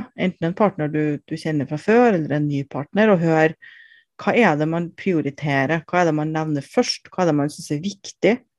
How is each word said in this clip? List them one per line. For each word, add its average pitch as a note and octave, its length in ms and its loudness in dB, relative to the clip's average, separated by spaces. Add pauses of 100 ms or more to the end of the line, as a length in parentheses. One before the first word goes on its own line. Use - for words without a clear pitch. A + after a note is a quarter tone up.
(180)
enten F3 300 -2
en F3+ 100 -4
partner E3 320 0
du, D3+ 340 -2
du - 140 -10
kjenner D#3 280 -2
fra - 120 -8
før, A#3 400 4
eller D3 180 -4
en D3+ 140 0
ny C#3 180 -4
partner, G3 460 0
og E3 80 0
høre D#3+ 320 2 (680)
hva - 140 0
er F3+ 240 4
det D3+ 100 0
man E3 220 -4
prioriterer, D3+ 960 -2
hva F3+ 160 0
er E3+ 80 4
det D#3 80 0
man D#3 160 -4
nevner D#3 320 -4
først, - 420 -2
hva - 140 -4
er E3+ 80 2
det D3 80 2
man C#3+ 160 0
synes - 160 -14
er D3 100 -2
viktig. G3 540 -2 (240)